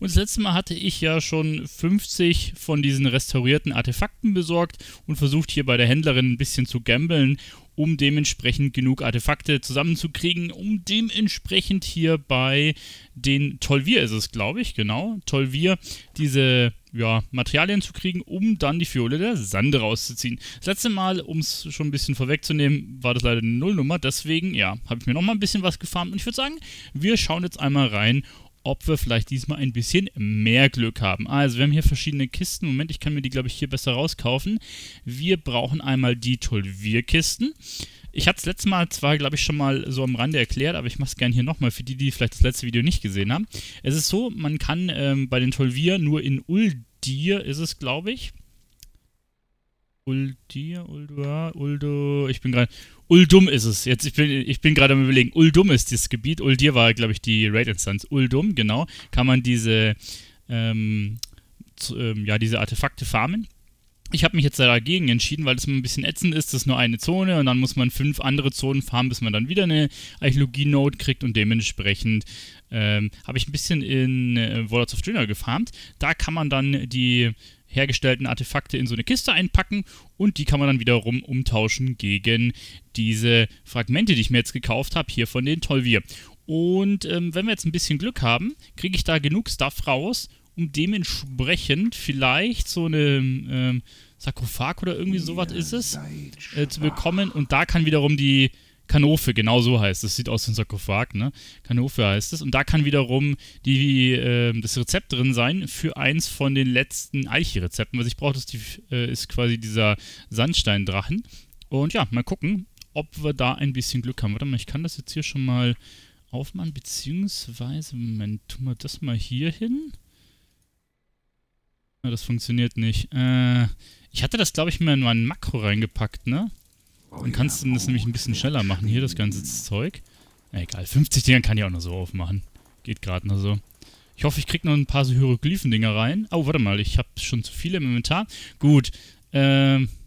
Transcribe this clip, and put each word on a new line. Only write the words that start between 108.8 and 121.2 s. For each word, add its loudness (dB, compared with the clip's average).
äh, -2
ist -6
quasi 0
dieser 2
Sandsteindrachen. 0
Und -2
ja, 2
mal -2
gucken, -4
ob -8
wir 0
da 0
ein -2
bisschen -4
Glück -6
haben. -2
Warte -6
mal, -2
ich -6
kann -6
das -8
jetzt -16
hier -6
schon -4
mal 2
aufmachen, -8
beziehungsweise, -8
Moment, -4
tun -8
wir -4
das -12
mal -4
hier -2
hin. -6